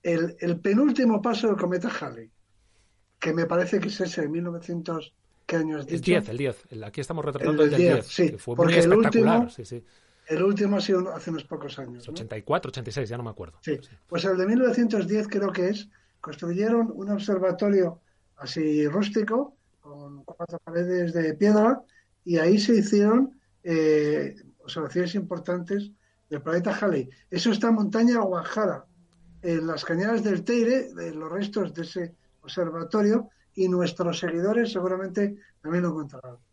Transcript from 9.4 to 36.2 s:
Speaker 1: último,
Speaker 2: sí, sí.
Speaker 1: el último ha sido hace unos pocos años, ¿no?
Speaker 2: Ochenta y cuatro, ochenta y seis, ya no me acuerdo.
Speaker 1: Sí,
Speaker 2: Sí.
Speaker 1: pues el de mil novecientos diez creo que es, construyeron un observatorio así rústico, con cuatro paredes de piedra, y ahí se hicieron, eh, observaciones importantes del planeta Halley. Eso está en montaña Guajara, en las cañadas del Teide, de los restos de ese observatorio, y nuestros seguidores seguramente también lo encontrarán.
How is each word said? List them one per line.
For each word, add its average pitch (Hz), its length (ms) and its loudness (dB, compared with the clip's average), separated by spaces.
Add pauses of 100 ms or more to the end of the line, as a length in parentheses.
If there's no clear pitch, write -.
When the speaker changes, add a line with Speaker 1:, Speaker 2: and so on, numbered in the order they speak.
Speaker 1:
último, 240 100 -4
Speaker 2:
sí, - 140 -16
sí. 120 200 -14 (440)
Speaker 1:
el 160 140 0
último 202 340 2
ha - 40 0
sido 185 320 0
hace 170 180 -10
unos 151 140 -6
pocos 143 360 -12
años, 120 260 -14
¿no? 107 60 -14
Speaker 2:
Ochenta 110 260 -10
y 104 40 -12
cuatro, 160 260 -2
ochenta 117 220 -10
y - 20 -12
seis, 123 160 -6
ya 117 80 -8
no 120 80 -10
me 113 60 -10
acuerdo. - 320 -16
Speaker 1:
Sí, 147 200 -4
Speaker 2:
Sí. - 80 -20 (160)
Speaker 1:
pues 175 180 -6
el 190 140 2
de 185 80 0
mil 240 140 2
novecientos 226 480 2
diez 208 180 0
creo 196 240 -2
que 180 200 -2
es, - 180 -8 (320)
construyeron 202 720 -2
un 196 160 -8
observatorio 190 880 0 (360)
así 151 500 0
rústico, 208 720 0 (240)
con 143 420 -18
cuatro - 400 -12
paredes 175 500 -2
de 160 220 0
piedra, 214 460 4 (440)
y 170 140 2
ahí 175 220 6
se 233 160 4
hicieron, 220 560 4 (320)
eh, 151 720 2 (320)
observaciones 175 460 -4
importantes 180 760 -4 (380)
del 143 140 -6
planeta 175 360 0
Halley. 165 300 0 (220)
Eso 185 200 0
está 220 180 2
en 226 60 6
montaña 226 460 4
Guajara, 185 640 -2 (580)
en 165 240 0
las 156 180 -4
cañadas 202 380 0
del 196 220 0
Teide, 240 500 2
de 170 200 -10
los 160 160 -10
restos 196 420 -4
de 170 100 -10
ese 170 320 -8 (280)
observatorio, 180 880 0 (240)
y 185 140 0
nuestros 175 500 0
seguidores 196 520 0
seguramente 185 680 -2 (240)
también 175 240 -2
lo 170 60 0
encontrarán. 135 460 -10 (160)